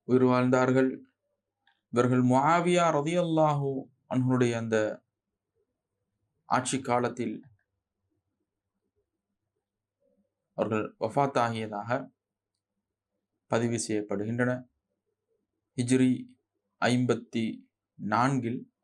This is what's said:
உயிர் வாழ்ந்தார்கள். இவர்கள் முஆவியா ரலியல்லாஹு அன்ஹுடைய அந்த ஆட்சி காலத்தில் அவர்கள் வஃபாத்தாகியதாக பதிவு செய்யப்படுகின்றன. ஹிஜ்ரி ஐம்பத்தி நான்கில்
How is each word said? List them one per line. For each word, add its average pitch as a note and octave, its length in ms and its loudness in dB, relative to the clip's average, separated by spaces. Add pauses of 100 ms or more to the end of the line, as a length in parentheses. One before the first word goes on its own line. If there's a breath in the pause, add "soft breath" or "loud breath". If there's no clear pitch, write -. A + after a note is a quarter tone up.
உயிர் B2+ 180 4
வாழ்ந்தார்கள். B2+ 640 4 (1040)
இவர்கள் B2 300 2
முஆவியா E3 600 2 (120)
ரலியல்லாஹு D#3 720 0 (420)
அன்ஹுடைய B2+ 440 2
அந்த A2+ 240 -2 (1700)
ஆட்சி B2+ 300 -2
காலத்தில் A#2+ 560 -2 (3250)
அவர்கள் G#2+ 420 -4
வஃபாத்தாகியதாக A#2 1120 -4 (1400)
பதிவு A#2 260 0 (100)
செய்யப்படுகின்றன. A2 640 -2 (1300)
ஹிஜ்ரி B2+ 340 2 (720)
ஐம்பத்தி A#2+ 640 0 (540)
நான்கில் A2+ 600 -2 (220)